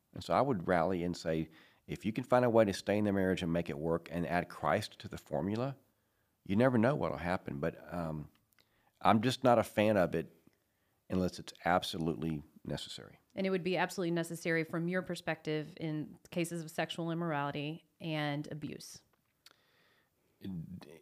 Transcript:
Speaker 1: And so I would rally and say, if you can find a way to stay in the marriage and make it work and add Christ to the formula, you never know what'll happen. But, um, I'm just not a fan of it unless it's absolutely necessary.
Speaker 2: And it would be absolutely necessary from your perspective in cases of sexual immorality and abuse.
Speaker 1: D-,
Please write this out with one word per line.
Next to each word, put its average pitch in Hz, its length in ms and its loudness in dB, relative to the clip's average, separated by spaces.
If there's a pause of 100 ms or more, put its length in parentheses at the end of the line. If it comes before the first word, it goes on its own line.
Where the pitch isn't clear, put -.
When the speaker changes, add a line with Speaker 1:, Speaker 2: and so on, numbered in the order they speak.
(140)
Speaker 1:
And - 100 -12
so 85 120 0
I 107 60 6
would 107 260 0
rally 87 360 4
and 87 140 -2
say, 80 320 -2 (380)
if 80 180 -8
you 107 80 0
can 131 100 -2
find 123 220 4
a 120 40 4
way 113 160 6
to 98 80 0
stay 101 260 0
in 107 40 2
the 104 80 4
marriage 92 300 2
and 85 100 0
make 85 180 0
it 76 80 -6
work 82 340 0
and 85 160 -4
add 85 200 0
Christ - 520 -2
to - 80 -14
the - 100 -12
formula, 110 580 -4 (680)
you 98 100 0
never 123 220 6
know 117 160 6
what'll - 240 -2
happen. 87 420 -4
But, 80 160 -2 (160)
um, 78 360 -6 (720)
I'm 113 200 6
just 127 220 0
not 120 140 8
a 107 60 4
fan 107 340 4
of 85 160 4
it 82 140 -2 (800)
unless 90 300 0
it's - 140 -14 (120)
absolutely 82 800 0 (200)
necessary. - 540 -10 (180)
Speaker 2:
And 190 120 -2
it - 20 0
would 185 140 -2
be 180 140 -2
absolutely 175 340 -2
necessary 165 520 -2
from 165 240 -4
your 185 140 -2
perspective 160 760 -6
in 151 320 -6 (200)
cases 170 320 -4
of 160 80 -10
sexual 165 400 -4
immorality 151 760 -4 (160)
and 151 500 -4
abuse. - 480 -10 (1400)
Speaker 1:
D-, 104 80 -10 (520)